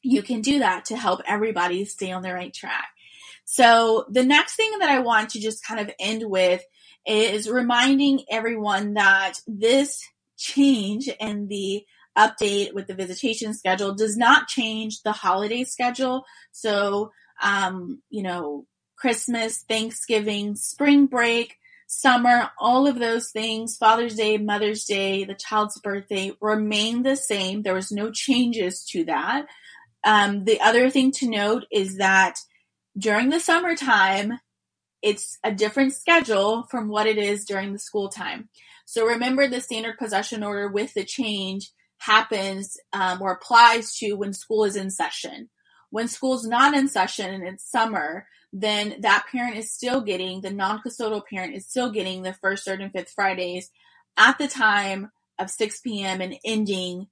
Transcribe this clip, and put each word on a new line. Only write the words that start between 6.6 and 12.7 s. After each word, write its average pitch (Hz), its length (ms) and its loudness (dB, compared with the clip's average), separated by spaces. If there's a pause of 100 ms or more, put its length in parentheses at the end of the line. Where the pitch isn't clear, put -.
is 214 440 2
reminding 254 800 4
everyone 208 680 -2
that 190 520 4
this 226 560 2 (340)
change 254 720 2 (120)
in 208 280 -6
the 196 380 -4 (320)
update 202 560 2